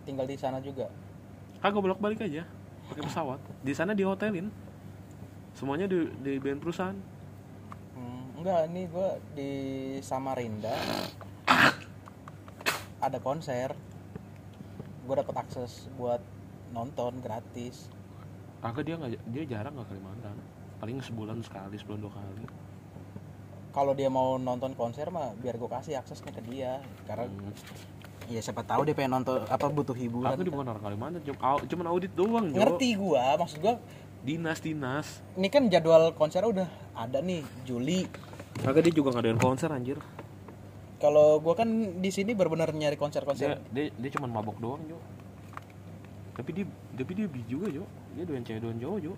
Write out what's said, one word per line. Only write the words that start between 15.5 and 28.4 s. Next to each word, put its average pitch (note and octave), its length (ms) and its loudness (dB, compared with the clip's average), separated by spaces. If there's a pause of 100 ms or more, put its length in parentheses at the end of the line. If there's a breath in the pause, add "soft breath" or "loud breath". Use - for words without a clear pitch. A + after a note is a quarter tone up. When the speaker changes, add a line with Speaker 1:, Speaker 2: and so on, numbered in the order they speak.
Speaker 1:
buat A#2+ 240 0 (500)
nonton A#2+ 480 -4
gratis. A#2+ 680 -8 (720)
Speaker 2:
Kagak, A#2 240 -2
dia D#3+ 100 -2
nggak, D3 160 -4 (160)
dia C3 220 -4
jarang A#2+ 260 -4
ke A#2+ 120 -8
Kalimantan. G2+ 500 -10 (420)
Paling A#2+ 220 -4
sebulan A2+ 400 -6
sekali, G2 340 -10
sebulan G#2 240 -8
dua G#2 160 -8
kali. G2+ 300 -10 (1300)
Speaker 1:
Kalau C#3 220 2
dia C#3 140 2
mau C3 300 4
nonton B2+ 400 -2
konser B2 320 -2
mah, D3 260 -4
biar A#2 220 -4
gue A#2 100 -4
kasih C3 320 -4
aksesnya D3 320 -10
ke A2+ 140 -10
dia. B2+ 340 -4 (260)
Karena G#2+ 220 -4
Speaker 2:
Hmm. G2 240 -8 (760)
Speaker 1:
ya A#2 100 -4
siapa A2 240 -4